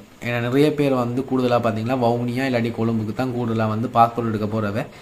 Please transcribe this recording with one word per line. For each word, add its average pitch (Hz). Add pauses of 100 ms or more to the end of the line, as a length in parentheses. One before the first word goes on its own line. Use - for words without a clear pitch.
(260)
ஏன்னா 120
நிறைய 139
பேர் 143
வந்து 123
கூடுதலா 123
பார்த்தீங்கன்னா 117
வவுனியா 120
இல்லாட்டி 117
கொழும்புக்கு 113
தான் 131
கூடுதலா 113
வந்து 110
பாஸ்போர்ட் 117
எடுக்க 107
போறவ. 107 (160)